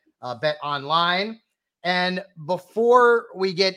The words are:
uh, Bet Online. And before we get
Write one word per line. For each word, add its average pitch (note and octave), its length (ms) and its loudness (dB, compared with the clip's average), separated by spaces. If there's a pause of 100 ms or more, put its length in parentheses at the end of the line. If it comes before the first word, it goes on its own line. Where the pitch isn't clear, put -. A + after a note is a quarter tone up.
(220)
uh, B2 120 -10
Bet D3+ 280 -4
Online. E3+ 800 -2 (440)
And F3+ 400 -2 (220)
before A#3 880 2
we F#3+ 180 -4
get F#3 240 0